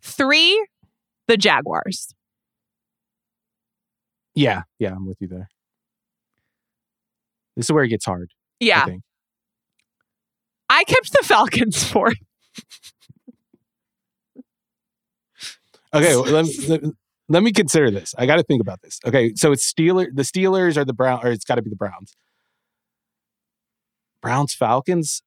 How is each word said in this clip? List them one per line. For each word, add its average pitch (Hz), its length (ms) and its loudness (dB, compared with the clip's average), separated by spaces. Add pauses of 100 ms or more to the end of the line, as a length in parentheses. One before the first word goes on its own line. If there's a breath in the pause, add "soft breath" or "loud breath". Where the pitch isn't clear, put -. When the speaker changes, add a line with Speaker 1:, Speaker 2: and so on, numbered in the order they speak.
Speaker 1:
Three, 330 600 2 (600)
the 233 100 4
Jaguars. 151 760 -2 (2250)
Speaker 2:
Yeah, 110 280 0 (160)
yeah, 98 140 -4
I'm 95 140 -8
with 95 140 -10
you 95 80 -10
there. 92 200 -14 (2000)
This 120 100 -4
is 160 60 0
where 151 120 4
it 123 40 0
gets 113 160 -2
hard, 87 280 -6
I - 320 -10
Speaker 1:
Yeah. 175 200 4
Speaker 2:
think. 92 180 -8 (1700)
Speaker 1:
I 370 140 4
kept 494 280 -2
the - 120 4
Falcons 226 600 0
<laughs> - 60 -8
fourth. - 240 2 (3750 loud breath)
Speaker 2:
Okay, 156 200 4
well, 127 100 2
let 151 200 2
me, 151 240 -6
let, 160 140 0 (480)
let 170 120 4
me 233 80 2
consider 160 400 2
this. 95 280 -8
I 123 80 0
gotta 160 160 4
think 139 180 0
about 95 220 -6
this. - 240 -18
Okay, 117 280 2
so 156 180 2
it's - 200 -2
Steeler-, 170 420 0
the 139 80 -4
Steelers 185 540 0
or 147 80 0
the 131 80 -4
Brown-, 123 320 0
or 123 60 2
it's 113 160 -4
gotta 120 160 0
be 107 80 -8
the 101 60 -10
Browns. 95 380 -10 (2000)
Browns, 135 340 -2
Falcons? 135 720 -2